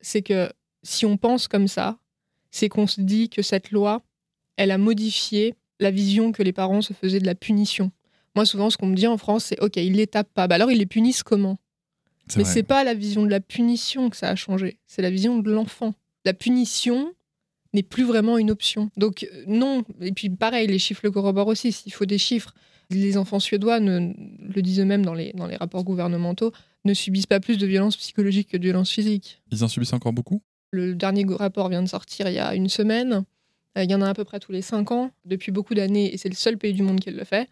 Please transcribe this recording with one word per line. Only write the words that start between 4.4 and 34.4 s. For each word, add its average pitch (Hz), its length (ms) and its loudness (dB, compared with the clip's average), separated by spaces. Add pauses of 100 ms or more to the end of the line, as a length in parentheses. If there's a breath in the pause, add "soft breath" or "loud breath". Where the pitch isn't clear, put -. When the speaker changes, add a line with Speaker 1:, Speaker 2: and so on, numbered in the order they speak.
Speaker 1:
elle 196 140 2
a 190 80 2
modifié 214 760 0 (260)
la 196 100 2
vision 202 420 2
que 208 100 -2
les 185 100 2
parents 190 300 0
se 208 100 -6
faisaient 190 280 -2
de 190 60 0
la 180 80 0
punition. 202 560 0 (440)
Moi, 208 120 2
souvent, 214 240 0
ce 233 60 0
qu'on 190 100 -2
me 190 80 2
dit 190 120 2
en 233 120 2
France, 214 280 -2
c'est : « - 160 -6
OK, 202 140 0
ils 185 180 2
les 208 120 4
tapent 208 260 -4
pas. 185 140 0
Bah 180 100 4
alors, 226 140 4
ils 240 80 4
les 202 80 2
punissent 226 360 2
comment ? » 196 360 0 (680)
Speaker 2:
C'est - 100 -2
Speaker 1:
Mais 101 60 6
Speaker 2:
vrai. 180 80 0
Speaker 1:
c'est 214 100 4
pas 269 220 4
la 240 100 0
vision 208 300 0
de 208 60 4
la 202 100 2
punition 240 720 0
que - 60 -8
ça - 120 -4
a 190 80 0
changé, 185 500 -4
c'est - 160 -6
la 180 80 2
vision 208 280 2
de 214 120 0
l'enfant. 220 440 -2 (300)
La 190 100 2
punition 247 800 0 (600)
n'est 202 100 2
plus 247 220 -2
vraiment 233 340 2
une 220 120 2
option. 214 460 -2
Donc, 202 360 -2
euh, 139 140 -16
non. 247 380 2 (160)
Et 180 120 -4
puis, 202 180 -6
pareil, 226 380 0
les 190 100 2
chiffres 190 260 -4
le 208 60 0
corroborent 196 380 0
aussi. 220 240 0
S'il - 200 -14
faut - 140 -4
des 196 120 0
chiffres, - 340 -2 (380 soft breath)
les 196 260 2
enfants 196 240 -2
suédois 220 400 0
ne, 180 320 2 (420)
le 196 80 0
disent 185 180 2
eux-mêmes 196 240 4
dans 170 100 -2
les, 165 200 -8
dans 175 120 -8
les 175 100 -8
rapports 180 280 -6
gouvernementaux, 175 680 -2 (320 soft breath)
ne 202 100 4
subissent 196 320 -2
pas 196 140 2
plus 214 180 0
de 196 80 0
violences 190 300 2
psychologiques 202 520 0
que - 80 -2
de 180 60 -4
violences 185 280 2
physiques. 208 500 -2 (100)
Speaker 2:
Ils 110 140 -2
en 113 40 4
subissent 120 240 -2
encore 117 200 0
beaucoup ? 123 280 -4 (320)
Speaker 1:
Le 180 220 -2
dernier 196 300 0
go-, 190 120 0
rapport 196 320 -2
vient 180 140 0
de 185 60 0
sortir 196 400 -6
il 180 60 -2
y - 40 -2
a 202 160 -2
une 190 140 2
semaine. 220 560 0 (540)
Euh, 190 60 0
il 180 60 0
y 196 40 2
en 196 80 2
a 196 60 2
à 196 60 -2
peu 208 100 -6
près 202 160 -12